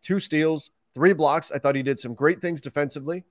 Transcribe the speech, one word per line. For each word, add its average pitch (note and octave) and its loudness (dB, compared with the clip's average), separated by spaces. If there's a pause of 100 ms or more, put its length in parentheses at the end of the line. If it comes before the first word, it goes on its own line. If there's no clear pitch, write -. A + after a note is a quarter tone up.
two F#3+ -2
steals, D#3 -2 (240)
three E3+ 6
blocks. D3+ 2
I C#3 -4
thought C#3 2
he C3+ -2
did C3+ -2
some A#2+ -10
great D#3 0
things E3+ -4
defensively. D3 -6